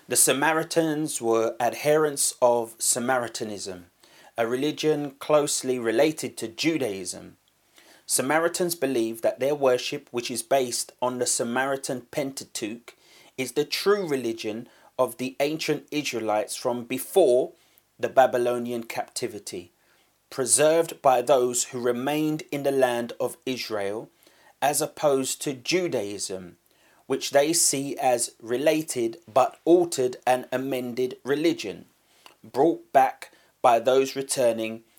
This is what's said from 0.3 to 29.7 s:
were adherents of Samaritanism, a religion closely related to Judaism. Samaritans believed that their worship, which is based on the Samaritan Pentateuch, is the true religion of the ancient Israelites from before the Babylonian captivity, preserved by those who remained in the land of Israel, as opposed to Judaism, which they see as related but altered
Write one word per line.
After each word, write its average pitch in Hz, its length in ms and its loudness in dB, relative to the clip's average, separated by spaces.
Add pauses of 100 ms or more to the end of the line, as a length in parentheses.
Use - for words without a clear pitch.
were 113 400 2
adherents 143 840 0
of 120 340 2
Samaritanism, 110 1120 -4 (480)
a 117 80 2
religion 147 720 -2
closely 147 600 2
related 123 580 0
to 113 100 -6
Judaism. 98 880 -4 (680)
Samaritans 165 720 0
believed 117 480 -2
that - 160 0
their 139 160 0
worship, 135 560 0
which 120 180 -6
is 117 140 -6
based 127 480 -2 (100)
on 123 160 -2
the 123 80 -2
Samaritan 131 760 -2 (100)
Pentateuch, 135 800 -8 (420)
is 131 180 -6
the 147 120 0
true 196 420 0
religion 113 640 -4 (300)
of 123 180 0
the 131 220 -6
ancient 151 500 -2
Israelites 110 640 -2
from 120 280 -4
before 131 720 2 (460)
the 117 100 -2
Babylonian 120 760 2
captivity, 101 880 -8 (560)
preserved 151 720 2
by 127 200 4
those 123 440 2
who 127 160 -10
remained 147 680 0
in 139 140 -6
the 139 80 2
land 123 480 0
of 123 260 -4
Israel, 110 640 -6 (520)
as 147 200 2
opposed 139 600 0
to 143 120 -4
Judaism, 101 1040 -4 (500)
which 135 240 -4
they 151 200 4
see 139 460 0
as 123 340 2 (100)
related 123 880 0
but 123 380 2
altered 165 500 4 (100)